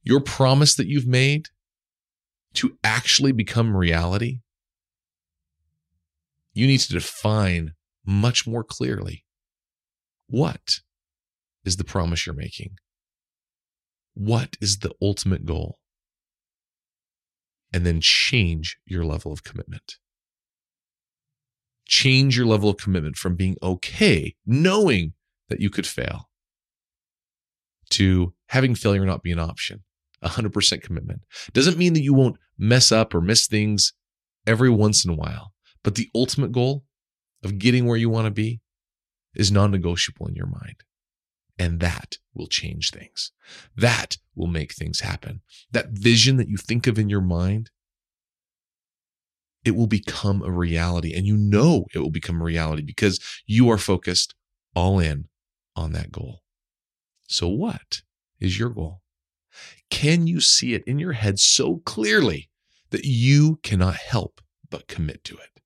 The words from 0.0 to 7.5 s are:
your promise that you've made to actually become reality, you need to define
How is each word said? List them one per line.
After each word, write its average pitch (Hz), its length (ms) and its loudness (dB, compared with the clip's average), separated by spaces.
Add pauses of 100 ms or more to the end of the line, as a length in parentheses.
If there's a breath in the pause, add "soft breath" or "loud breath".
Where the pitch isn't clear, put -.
your 131 200 4
promise 135 540 2
that 104 120 -4
you've 131 200 -2
made 135 420 2 (1040)
to - 300 -2
actually 123 500 2
become 113 420 0
reality, 92 640 0 (2250)
you 113 140 2
need 135 120 4
to - 140 -2
define 87 800 -2 (320)